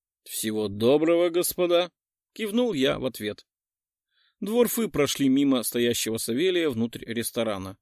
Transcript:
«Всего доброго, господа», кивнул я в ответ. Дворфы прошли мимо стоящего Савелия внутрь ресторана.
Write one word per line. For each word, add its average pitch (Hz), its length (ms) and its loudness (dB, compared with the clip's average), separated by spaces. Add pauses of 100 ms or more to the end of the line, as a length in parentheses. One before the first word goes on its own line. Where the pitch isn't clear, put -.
(240)
«Всего 107 460 -4
доброго, 151 600 4
господа», 175 600 0 (420)
кивнул 220 400 -2
я 131 260 0
в 127 60 -6
ответ. 104 400 -6 (920)
Дворфы 226 480 2
прошли 139 420 0
мимо 135 340 4
стоящего 120 540 0
Савелия 165 520 0
внутрь 113 360 -4
ресторана. 110 760 -4